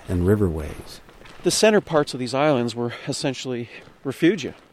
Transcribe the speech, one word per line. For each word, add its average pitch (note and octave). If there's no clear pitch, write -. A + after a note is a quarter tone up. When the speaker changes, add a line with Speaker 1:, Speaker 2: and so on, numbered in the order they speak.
Speaker 1:
and F2
riverways. E2
Speaker 2:
The F3+
center G#3+
parts D3+
of C3+
these B2
islands C3
were A#2+
essentially B2+
refugia C#3+